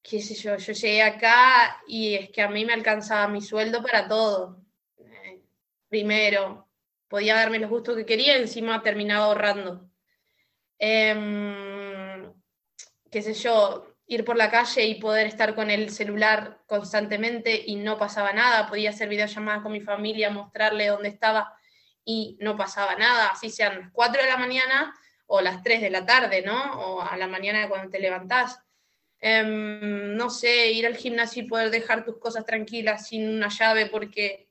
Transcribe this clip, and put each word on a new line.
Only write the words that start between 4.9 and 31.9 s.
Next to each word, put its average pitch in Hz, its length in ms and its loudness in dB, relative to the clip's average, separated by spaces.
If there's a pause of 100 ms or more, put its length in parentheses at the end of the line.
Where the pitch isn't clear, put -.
Eh, 190 440 -20 (460)
primero, 208 800 0 (400)
podía 208 280 2
darme 220 240 2
los 214 100 -4
gustos 233 260 -2
que 220 100 -6
quería 262 320 4
y 254 40 2
encima 226 420 -4
terminaba 208 420 0
ahorrando. 202 640 0 (880)
Em, 202 1600 -2 (760)
qué 214 120 -4
sé 214 120 -6
yo, 214 600 2 (120)
ir 226 180 -2
por 233 100 -2
la 214 160 4
calle 233 340 2
y 220 100 0
poder 214 320 0
estar 214 280 0
con 214 160 -2
el 214 180 0
celular 214 800 0
constantemente 214 960 -2
y 208 120 -6
no 214 200 -4
pasaba 202 360 0
nada, 226 340 4
podía 208 220 -2
hacer 208 180 -6
videollamadas 208 560 -4
con 214 80 -8
mi 214 80 -6
familia, 208 500 -2
mostrarle 208 580 -2
dónde 202 200 0
estaba 220 480 0 (500)
y 220 360 -6
no 208 160 -2
pasaba 196 380 -2
nada, 226 320 4
así 196 220 -4
sean 202 300 -2
las 180 120 -18
cuatro 240 300 2
de 262 60 2
la 254 100 2
mañana 262 560 0 (340)
o 196 140 4
las 185 220 -2
tres 226 180 2
de 202 80 0
la 185 160 -2
tarde, 220 360 4
¿no? 220 400 -4
O 185 200 -6
a 175 160 -6
la 185 100 -4
mañana 196 420 -2
cuando 190 200 -6
te 190 100 -6
levantás. 190 600 -2 (600)
Em, 214 1000 -2
no 240 120 -2
sé, 233 420 2
ir 226 140 0
al 233 120 0
gimnasio 233 460 -4
y - 40 -12
poder 226 240 0
dejar 226 320 -2